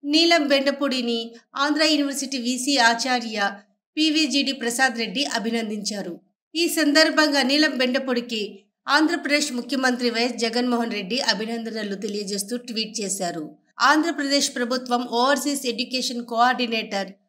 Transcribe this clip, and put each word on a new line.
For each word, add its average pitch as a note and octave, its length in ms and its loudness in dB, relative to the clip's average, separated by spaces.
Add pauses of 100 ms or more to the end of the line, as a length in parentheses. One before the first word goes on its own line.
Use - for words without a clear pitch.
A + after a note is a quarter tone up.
నీలం D#4+ 440 4
బెండపూడిని B3+ 840 0 (240)
ఆంధ్ర D4 260 2
యూనివర్సిటీ C#4 560 0
వీసీ B3+ 380 0
ఆచార్య A#3 720 2 (460)
పీవీజీడి D4 560 2
ప్రసాద్ A#3+ 460 0
రెడ్డి A3 260 -2
అభినందించారు. G#3+ 960 -4 (340)
ఈ E4 140 2
సందర్భంగా D4+ 760 4
నీలం C#4 360 2
బెండపూడికి B3 640 0 (460)
ఆంధ్రప్రదేశ్ D4 640 2
ముఖ్యమంత్రి B3 580 0
వైఎస్ A#3 260 -2
జగన్మోహన్ A#3 560 0
రెడ్డి G#3 280 -4
అభినందనలు A3 760 -4
తెలియజేస్తూ G3+ 640 -6
ట్వీట్ A3+ 440 -6
చేశారు. F3 440 -4 (360)
ఆంధ్రప్రదేశ్ C#4+ 760 2
ప్రభుత్వం B3 540 -2
ఓవర్సీస్ C#4 560 0
ఎడ్యుకేషన్ B3 580 -4
కోఆర్డినేటర్ A3+ 880 0 (160)